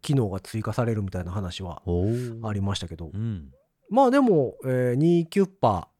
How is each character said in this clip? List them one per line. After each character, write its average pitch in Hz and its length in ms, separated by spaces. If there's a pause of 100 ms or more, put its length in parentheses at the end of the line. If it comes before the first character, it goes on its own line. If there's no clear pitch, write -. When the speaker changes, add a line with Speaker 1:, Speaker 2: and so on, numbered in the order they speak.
Speaker 1:
機 - 120
能 123 160
が 92 100
追 - 220
加 110 100
さ 117 140
れ 113 80
る 107 80
み 95 80
た 92 120
い - 40
な 90 60
話 95 320
は 87 220
Speaker 2:
お 87 200
ー。 117 420
Speaker 1:
あ 107 60
り 101 80
ま 98 140
し - 40
た 92 80
け 82 80
ど。 82 180
Speaker 2:
う 95 40
ん。 101 340 (380)
Speaker 1:
ま 247 140
あ、 247 80
で 277 80
も、 175 440
え 127 300
ー、 - 20
二 165 320
キ - 140
ュ 190 40
ッ - 20
パ。 104 420 (100)